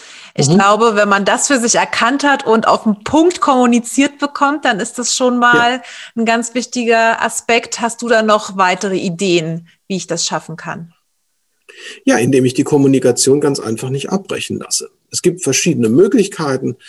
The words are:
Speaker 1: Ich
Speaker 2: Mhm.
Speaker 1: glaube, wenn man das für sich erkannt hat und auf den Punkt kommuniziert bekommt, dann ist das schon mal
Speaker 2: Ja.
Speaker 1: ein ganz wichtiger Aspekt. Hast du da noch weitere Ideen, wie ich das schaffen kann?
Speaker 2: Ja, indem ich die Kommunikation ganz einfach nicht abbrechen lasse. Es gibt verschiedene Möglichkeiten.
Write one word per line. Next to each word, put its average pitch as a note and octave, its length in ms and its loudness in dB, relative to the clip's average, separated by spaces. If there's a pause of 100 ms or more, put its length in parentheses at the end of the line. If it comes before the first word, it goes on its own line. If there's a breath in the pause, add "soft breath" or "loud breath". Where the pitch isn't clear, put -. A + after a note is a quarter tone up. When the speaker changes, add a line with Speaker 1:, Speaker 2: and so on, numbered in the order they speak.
(340 loud breath)
Speaker 1:
Ich C#3 140 0
Speaker 2:
Mhm. D#3+ 80 4
Speaker 1:
glaube, G#3 380 4
wenn G#3 140 2
man G3+ 160 2
das G3+ 220 0
für C#4 120 2
sich A3+ 180 0
erkannt A#3 460 0
hat C#4 240 0
und A3 220 2
auf - 140 2
den G#3+ 200 -2
Punkt E4 380 2
kommuniziert B3+ 800 2
bekommt, C#4+ 480 -2
dann A#3 120 0
ist A3+ 200 -8
das A#3+ 160 -4
schon B3 240 0
mal A#3+ 380 4
Speaker 2:
Ja. B3+ 60 -10 (340 loud breath)
Speaker 1:
ein A3+ 100 -2
ganz A#3 280 -2
wichtiger A3+ 680 0
Aspekt. - 580 -2
Hast A3+ 220 -6
du A#3+ 60 -6
da A3+ 120 4
noch G#3 380 0
weitere F#3+ 400 0
Ideen, E3+ 720 -2 (180 soft breath)
wie G3 100 -6
ich F3 100 -8
das E3+ 200 -6
schaffen D#3+ 300 -6
kann? E3 360 -14 (1120 loud breath)
Speaker 2:
Ja, C4+ 120 2
indem C3 300 2
ich B2 80 0
die C#3 100 0
Kommunikation C3+ 760 2
ganz C#3 200 -2
einfach A2+ 300 -6
nicht C3+ 200 -6
abbrechen - 480 -6
lasse. - 320 -8 (200)
Es - 120 -8
gibt F3 200 0
verschiedene C3 460 0
Möglichkeiten. C#3 880 0 (120)